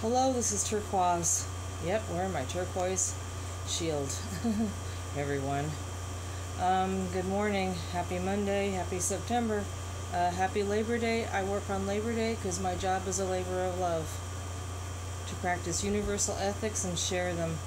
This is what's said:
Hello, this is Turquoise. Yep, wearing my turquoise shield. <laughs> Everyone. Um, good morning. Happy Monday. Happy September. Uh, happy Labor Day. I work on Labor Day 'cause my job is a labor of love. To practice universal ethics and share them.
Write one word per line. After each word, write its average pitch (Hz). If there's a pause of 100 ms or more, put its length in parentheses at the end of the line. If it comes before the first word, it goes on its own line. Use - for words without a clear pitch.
Hello, 254
this 226
is 196
Turquoise. 180 (340)
Yep, 196
wearing 180
my 139
turquoise 180 (520)
shield. 147 (300)
<laughs> 214
Everyone. 143 (920)
Um, 185
good 185
morning. 196 (160)
Happy 175
Monday. 196
Happy 180
September. 214 (480)
Uh, 175
happy 185
Labor 214
Day. 226
I 196
work 196
on 196
Labor 214
Day 226
'cause 180
my 185
job 185
is 190
a 196
labor 185
of 185
love. 165 (1080)
To -
practice 175
universal 202
ethics 196
and 175
share 180
them. 165 (100)